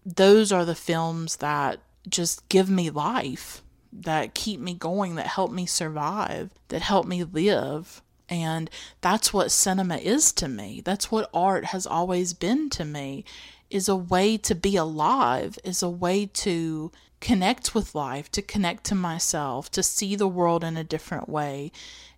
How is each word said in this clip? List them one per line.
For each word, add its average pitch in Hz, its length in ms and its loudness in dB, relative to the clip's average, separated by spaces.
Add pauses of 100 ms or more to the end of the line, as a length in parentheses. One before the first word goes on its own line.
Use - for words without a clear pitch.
Those 196 480 8
are 180 120 4
the 165 100 0
films 165 640 -2
that 147 440 -2 (260)
just - 420 -2
give 190 200 6
me 180 220 2
life, 147 720 -4 (300)
that - 420 -4
keep 190 260 -4
me 180 140 -6
going, 175 400 -2
that 156 120 -4
help - 240 -2
me 180 140 -4
survive, 156 840 -4 (180)
that 175 140 -4
help 196 240 2
me 180 180 -2
live. 160 800 0 (260)
And 160 400 -4 (320)
that's - 320 2
what 190 180 2
cinema 185 460 2
is 277 360 2
to 165 160 -2
me. 104 360 -10
That's - 260 -4
what 220 220 -2
art 180 340 0
has 180 200 -6
always 180 480 0
been 269 360 0
to - 140 -6
me, 139 400 -8 (460)
is 196 180 -2
a 196 80 2
way 185 420 2
to 214 160 0
be 196 220 2
alive, 156 880 2
is 185 180 -2
a 180 80 0
way 180 360 0
to 165 680 -2 (280)
connect 202 540 2
with - 200 0
life, 139 380 -4
to - 100 -4
connect 185 420 -2
to 208 100 0
myself, 160 760 -2
to - 120 0
see 196 320 0
the 196 140 2
world 170 340 2
in 165 140 -4
a 160 80 -6
different - 440 -6
way. 143 440 -4 (460)